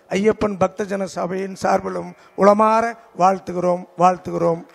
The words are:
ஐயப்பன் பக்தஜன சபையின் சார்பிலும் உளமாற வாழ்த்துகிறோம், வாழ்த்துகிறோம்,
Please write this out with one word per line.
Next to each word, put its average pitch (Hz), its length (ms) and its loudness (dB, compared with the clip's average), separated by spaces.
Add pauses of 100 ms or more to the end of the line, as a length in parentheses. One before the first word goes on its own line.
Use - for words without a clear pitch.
(160)
ஐயப்பன் 208 460 0
பக்தஜன 196 420 -2
சபையின் 190 580 -6
சார்பிலும் 190 480 -2 (320)
உளமாற 220 420 4 (340)
வாழ்த்துகிறோம், 180 640 0 (200)
வாழ்த்துகிறோம், 175 600 0 (120)